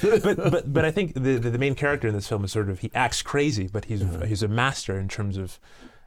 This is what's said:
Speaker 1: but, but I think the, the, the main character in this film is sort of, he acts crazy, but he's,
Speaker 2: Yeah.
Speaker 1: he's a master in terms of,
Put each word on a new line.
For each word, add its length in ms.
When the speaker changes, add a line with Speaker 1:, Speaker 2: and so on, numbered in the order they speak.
Speaker 1:
but, 480
but 140
I 60
think 240
the, 220
the, 120
the 100
main 140
character 340
in 60
this 140
film 160
is 80
sort 180
of, 100
he 140
acts 300
crazy, 440
but 180
he's, 160
Speaker 2:
Yeah. 240
Speaker 1:
he's 180
a 40
master 520
in 80
terms 300
of, 220